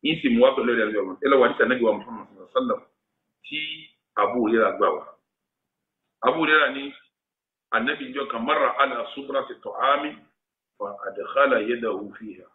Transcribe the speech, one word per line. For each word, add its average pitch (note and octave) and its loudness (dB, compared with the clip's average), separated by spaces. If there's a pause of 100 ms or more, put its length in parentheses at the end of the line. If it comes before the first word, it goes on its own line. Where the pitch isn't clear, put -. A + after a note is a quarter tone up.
Yín D#3 0
sì C#3+ 0
mú A#2 4
wá C3+ 8
pẹ̀lú A#2+ 0
ẹ̀rí G#2+ 0
ọmọ. F#2 -6
Ẹ C#3 0
lọ C#3 8
wà A#2+ 8
ní - 0
sànẹ́bí A#2 2
wa G#2+ 4
Muhammad G#2 -10
sallallahu - -20
alaihi F2+ -20
wasallam B2+ -2 (640)
tí D3+ -10 (580)
Abu A#2+ 0
Hurairah A2 2
gbà F#2+ 2
wá. - -4 (1160)
Abu D3+ 0
Hurairah D3+ 4
ní, C#3 -10 (800)
Ànábì C#3 -2
jọ C3+ -8
kan A#2 -6
marra C#3 0
ala B2+ -2
sutrati C3+ -8
ta'ami B2+ -2 (640)
fa G2+ -8
adkhala A#2+ 0
yadahu G#2+ -4
fiha. F#2+ -18